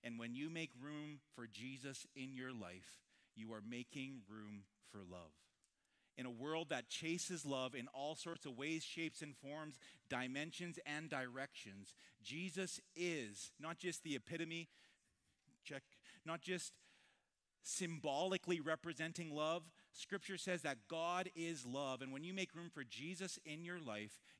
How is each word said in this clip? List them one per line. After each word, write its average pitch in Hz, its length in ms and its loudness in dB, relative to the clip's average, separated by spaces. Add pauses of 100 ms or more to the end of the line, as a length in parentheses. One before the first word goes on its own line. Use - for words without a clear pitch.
And 117 120 -2
when 117 180 0
you 143 140 0
make 165 220 0 (100)
room 147 380 -4 (160)
for 117 120 -6
Jesus 127 680 -6
in 135 180 -4
your 131 200 -4
life, 92 480 -8 (340)
you 110 160 -6
are 107 100 -2
making 123 680 -4
room 104 340 -8 (260)
for 104 100 -8
love. 90 340 -8 (840)
In 127 80 -2
a 123 60 -2
world 147 380 0
that 127 180 0
chases 165 580 0
love 131 300 4
in 123 180 -2
all 143 220 0
sorts 165 300 -6
of 131 120 -4
ways, 156 280 2
shapes, 165 360 -2
and 147 140 -6
forms, 147 420 -4 (320)
dimensions, 139 760 2
and 151 240 -2
directions, 127 840 -2 (300)
Jesus 170 560 0 (160)
is 147 640 2
not 160 180 -4
just 175 260 0
the 151 120 2
epitome, 165 540 0 (960)
check, 139 180 -4 (420)
not 160 140 2
just - 320 0 (920)
symbolically 170 1000 4
representing 160 760 2
love. 160 280 4 (280)
Scripture - 460 -2
says 175 240 4
that 131 260 2
God 175 480 4
is 165 300 0
love. 131 360 2
And 135 120 -2
when 139 100 -2
you 180 100 -2
make 190 220 2
room 170 180 -6
for 139 120 -4
Jesus 160 600 -4
in 156 200 -4
your 175 160 -2
life, 107 400 -2 (180)